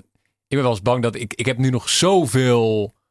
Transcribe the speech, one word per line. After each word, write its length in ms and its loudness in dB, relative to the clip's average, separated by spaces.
ik 100 -4
ben 60 0
wel 80 2
eens 120 -4
bang 200 0
dat 120 -2
ik, 200 -10
ik 120 -6
heb 120 -2
nu 120 0
nog 180 -4
zoveel 1080 2